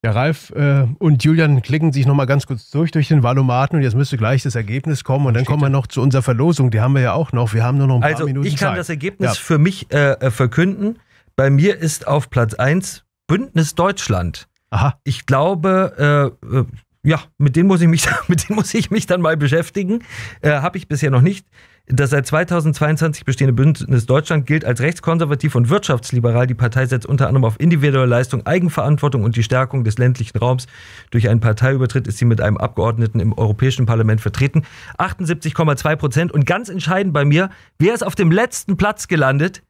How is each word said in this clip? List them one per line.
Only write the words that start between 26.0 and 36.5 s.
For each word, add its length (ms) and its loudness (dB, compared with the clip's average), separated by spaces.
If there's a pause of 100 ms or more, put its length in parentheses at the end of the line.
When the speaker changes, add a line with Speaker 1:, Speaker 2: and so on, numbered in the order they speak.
Speaker 3:
Die 80 -2
Partei 320 0
setzt 200 -4
unter 220 0
anderem 180 2
auf 160 0
individuelle 460 2
Leistung, 380 0
Eigenverantwortung 800 0
und 140 0
die 60 2
Stärkung 420 0
des 120 0
ländlichen 400 0
Raums. 300 -2 (440)
Durch 180 2
einen 100 4
Parteiübertritt 640 0
ist 120 -6
sie 80 0
mit 160 2
einem 160 0
Abgeordneten 640 -2
im 100 0
Europäischen 540 0
Parlament 340 2
vertreten. 440 -2 (340)
Achtundsiebzig 560 -4
Komma 240 0
zwei 180 -2
Prozent. 380 -2
Und 120 2
ganz 220 -4